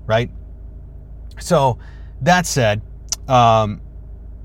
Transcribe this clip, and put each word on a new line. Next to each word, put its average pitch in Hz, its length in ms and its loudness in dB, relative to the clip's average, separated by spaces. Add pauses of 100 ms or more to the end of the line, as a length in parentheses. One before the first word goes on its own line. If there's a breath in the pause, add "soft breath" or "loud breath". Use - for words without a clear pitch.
right? 117 240 0 (1120)
So, 135 380 2 (420 loud breath)
that 175 260 4
said, 107 360 2 (460)
um, 113 520 6 (640)